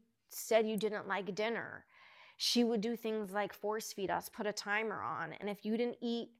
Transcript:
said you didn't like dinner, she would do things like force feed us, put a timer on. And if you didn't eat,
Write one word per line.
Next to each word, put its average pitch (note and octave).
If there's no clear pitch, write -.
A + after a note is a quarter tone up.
said A3+
you G#3+
didn't G#3
like G3
dinner, G#3
she -
would A3+
do A#3
things G#3+
like G3+
force G#3+
feed F#3
us, -
put -
a G3+
timer G#3
on. D3+
And G#3
if G3+
you G#3+
didn't A#3+
eat, A#3